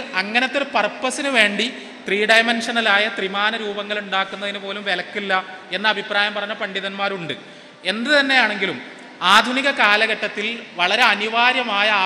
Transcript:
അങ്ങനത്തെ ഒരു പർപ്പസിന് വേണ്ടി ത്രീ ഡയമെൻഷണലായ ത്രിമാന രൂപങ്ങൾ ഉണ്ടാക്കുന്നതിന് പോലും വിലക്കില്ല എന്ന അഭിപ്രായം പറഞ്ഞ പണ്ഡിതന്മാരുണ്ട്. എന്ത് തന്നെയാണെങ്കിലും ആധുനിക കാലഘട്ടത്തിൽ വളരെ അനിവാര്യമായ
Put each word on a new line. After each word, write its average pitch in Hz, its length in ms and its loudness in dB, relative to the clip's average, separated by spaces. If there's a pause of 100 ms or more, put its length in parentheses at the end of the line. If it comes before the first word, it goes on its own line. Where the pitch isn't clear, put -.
(200)
അങ്ങനത്തെ 240 400 -2
ഒരു 277 60 0 (100)
പർപ്പസിന് 254 600 -2
വേണ്ടി 208 300 2 (400)
ത്രീ 196 120 0 (120)
ഡയമെൻഷണലായ 226 720 4 (140)
ത്രിമാന 202 340 -2 (100)
രൂപങ്ങൾ 208 420 -6
ഉണ്ടാക്കുന്നതിന് 196 600 -4
പോലും 196 240 -8
വിലക്കില്ല 190 440 -4 (440)
എന്ന 202 180 -2
അഭിപ്രായം 202 440 -2
പറഞ്ഞ 202 240 -6
പണ്ഡിതന്മാരുണ്ട്. 196 720 -4 (580)
എന്ത് 240 240 -4
തന്നെയാണെങ്കിലും 214 640 2 (560)
ആധുനിക 254 340 4 (140)
കാലഘട്ടത്തിൽ 208 640 2 (340)
വളരെ 202 320 4
അനിവാര്യമായ 220 760 2 (180)